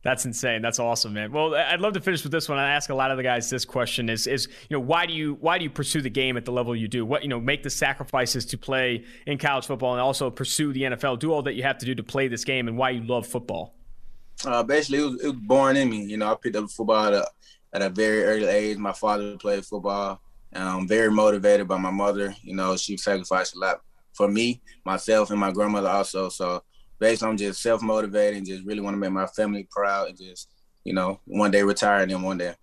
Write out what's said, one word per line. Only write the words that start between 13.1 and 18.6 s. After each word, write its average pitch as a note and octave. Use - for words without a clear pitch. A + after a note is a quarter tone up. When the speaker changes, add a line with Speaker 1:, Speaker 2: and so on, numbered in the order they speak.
Speaker 1:
football? A2
Speaker 2:
Uh, A#2+
basically, C#3
it D3
was, B2
it -
was C3+
born C3+
in C3+
me. G#2+
You G#2
know, G#2+
I A2
picked A2+
up G#2+
football G#2+
at G#2
a, G2+
at G2+
a G2
very G#2+
early G#2+
age. G#2